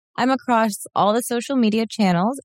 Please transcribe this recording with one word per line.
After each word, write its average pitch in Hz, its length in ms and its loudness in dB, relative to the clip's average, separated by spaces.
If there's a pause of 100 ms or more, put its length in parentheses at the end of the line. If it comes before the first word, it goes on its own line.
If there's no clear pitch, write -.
(160)
I'm 247 140 0
across 226 640 0
all 196 180 2
the 240 100 0
social 240 340 -4
media 226 300 2
channels 208 580 0